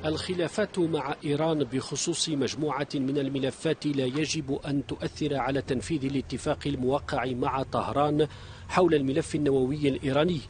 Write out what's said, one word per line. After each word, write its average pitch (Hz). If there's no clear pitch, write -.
الخلافات 175
مع 151
إيران 151
بخصوص 131
مجموعة 139
من 139
الملفات 135
لا 139
يجب 143
أن 143
تؤثر 147
على 131
تنفيذ 131
الاتفاق 139
الموقع 135
مع 131
طهران 143
حول 175
الملف 143
النووي 139
الإيراني 139